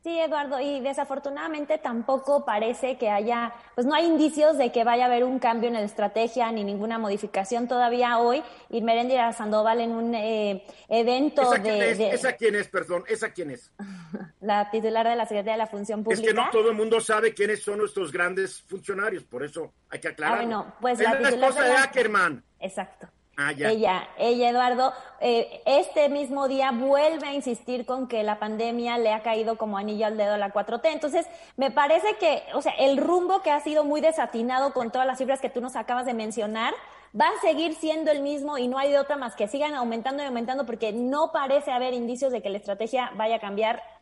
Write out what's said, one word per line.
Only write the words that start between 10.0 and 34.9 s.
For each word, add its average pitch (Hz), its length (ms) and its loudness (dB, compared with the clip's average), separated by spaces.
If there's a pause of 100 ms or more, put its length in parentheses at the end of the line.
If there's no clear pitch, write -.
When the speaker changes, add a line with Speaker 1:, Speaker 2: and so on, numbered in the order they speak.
Speaker 1:
eh, 214 480 -2 (240)
evento 254 540 2
Speaker 2:
¿Esa 240 200 4
quién 208 180 0
Speaker 1:
de, 202 120 4
Speaker 2:
es? 190 60 0
Speaker 1:
de 208 140 2
Speaker 2:
¿Esa 254 260 0
quién 214 180 2
es? 202 140 -2
Perdón, 170 380 -4
¿esa 220 260 -4
quién 156 180 -8
es? - 280 -16
Speaker 1:
<laughs> 185 600 -14
La 208 300 0
titular 220 380 0
de 233 100 2
la 220 80 0
Secretaría 214 280 -2
de 220 40 -2
la 220 100 -2
Función 208 400 -6
Speaker 2:
Es 220 140 0
que 220 60 0
no 220 160 2
Speaker 1:
Pública. 302 80 0
Speaker 2:
todo 220 180 4
el 220 80 -2
mundo 226 240 2
sabe 220 320 0
quiénes 208 300 -2
son 208 160 -4
nuestros 196 320 -4
grandes 180 500 -4
funcionarios, 196 640 -6
por 123 180 -10
eso 147 300 -10 (160)
hay 143 100 -12
que 165 100 -6
aclararlo. 156 300 -2
Speaker 1:
Ah, 233 60 -4
bueno, 214 340 -6
pues 240 200 0
Speaker 2:
Es 226 60 4
Speaker 1:
la 269 140 2
Speaker 2:
la 269 100 2
Speaker 1:
titular 254 200 2
Speaker 2:
esposa 269 140 0
Speaker 1:
de 247 60 4
Speaker 2:
de 247 40 4
Speaker 1:
la 262 100 6
Speaker 2:
Ackerman. 214 600 0 (140)
Speaker 1:
Exacto. - 500 -10 (300)
Speaker 2:
Ah, 147 120 0
ya. 147 180 -2
Speaker 1:
Ella, 208 480 0
ella, 240 320 2
Eduardo, 247 460 2 (260)
eh, 233 460 0
este 294 420 4
mismo 277 380 -2
día 269 240 0
vuelve 277 560 2
a 277 80 -6
insistir 247 500 -6
con 254 220 -4
que 220 160 -2
la 214 160 -2
pandemia 233 580 -4
le 220 160 2
ha 220 80 -2
caído 226 380 -2
como 214 180 -4
anillo 214 300 -2
al 214 100 -2
dedo 208 160 2
a 208 60 0
la 202 100 -2
cuatro 214 300 -2
T. 320 100 2
Entonces, 302 380 -2 (280)
me 262 140 0
parece 339 500 4
que, 311 220 2 (140)
o 285 80 -2
sea, 294 160 0
el 269 180 4
rumbo 359 460 2
que 311 80 2
ha 294 100 2
sido 302 220 0
muy 294 180 0
desatinado 262 720 0
con 233 180 -2